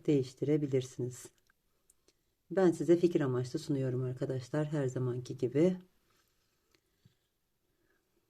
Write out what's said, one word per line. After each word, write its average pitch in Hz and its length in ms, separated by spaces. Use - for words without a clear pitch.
değiştirebilirsiniz. 131 1200
Ben 185 200
size 156 260
fikir 170 240
amaçlı 127 380
sunuyorum 131 440
arkadaşlar, 131 640
her 147 200
zamanki 127 520
gibi. 160 380